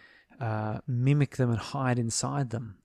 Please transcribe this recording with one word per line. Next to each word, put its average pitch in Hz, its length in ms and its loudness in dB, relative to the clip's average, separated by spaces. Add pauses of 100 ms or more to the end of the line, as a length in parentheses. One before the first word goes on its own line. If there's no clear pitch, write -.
(400)
uh, 107 480 -2
mimic 135 500 4
them 127 120 4
and 113 100 2
hide 127 400 -2
inside 127 500 -2
them. 117 360 -8